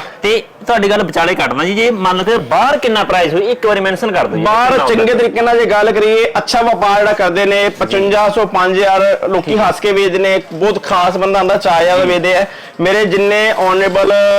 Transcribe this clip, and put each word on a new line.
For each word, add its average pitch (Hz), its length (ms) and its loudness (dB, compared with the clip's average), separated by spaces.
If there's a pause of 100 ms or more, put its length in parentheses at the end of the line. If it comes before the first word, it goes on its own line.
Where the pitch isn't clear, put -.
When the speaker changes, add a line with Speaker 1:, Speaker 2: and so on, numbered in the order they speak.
(220)
Speaker 1:
ਤੇ 214 200 0 (240)
ਤੁਹਾਡੀ 208 240 0
ਗੱਲ 208 120 2
ਵਿਚਾਲੇ 175 320 -2
ਕੱਟਣਾ 139 300 -2
ਜੀ, 196 100 -2
ਜੇ 226 160 2
ਮੰਨ 185 260 -2
ਲਓ 185 80 -2
ਕਿ 226 140 2
ਬਾਹਰ 196 380 0
ਕਿੰਨਾ 220 280 -2
ਪ੍ਰਾਈਸ 180 280 0
ਹੋਏ, 180 100 0
ਇੱਕ 233 240 -2
ਵਾਰੀ 202 140 0
ਮੈਂਸ਼ਨ 190 320 -2
ਕਰ 175 140 0
ਦਿਓ - 120 -6
ਜੀ, 160 60 -4
Speaker 2:
ਬਾਹਰ 233 260 2
Speaker 1:
ਕਿੰਨਾ 262 140 0
ਹੁੰਦਾ? 226 200 0
Speaker 2:
ਚੰਗੇ 233 100 2
ਤਰੀਕੇ 233 260 0
ਨਾਲ 233 180 2
ਜੇ 233 60 2
ਗੱਲ 208 280 2
ਕਰੀਏ, 220 460 2
ਅੱਛਾ 233 240 -2
ਵਪਾਰ 202 360 2
ਜਿਹੜਾ 208 140 2
ਕਰਦੇ 196 320 0
ਨੇ, 202 240 0
ਪਚਵੰਜਾ 202 600 0
ਸੌ, 208 160 0
ਪੰਜ 185 340 0
ਹਜ਼ਾਰ 196 500 2
ਲੋਕੀ 185 300 -2
ਹੱਸ 190 220 0
ਕੇ 208 120 0
ਵੇਚਦੇ 196 260 0
ਨੇ, 190 240 0 (100)
ਬਹੁਤ 190 300 -2
ਖਾਸ 180 340 0
ਬੰਦਾ 196 220 0
ਆਉਂਦਾ, 190 180 0
ਚਾਰ 170 260 0
ਹਜ਼ਾਰ 180 160 2
ਦਾ 185 60 2
ਵੇਚਦੇ 180 320 0
ਆ। 196 100 0 (340)
ਮੇਰੇ 196 240 0
ਜਿੰਨੇ 208 460 0
ਆਨਰੇਬਲ 190 640 0 (260)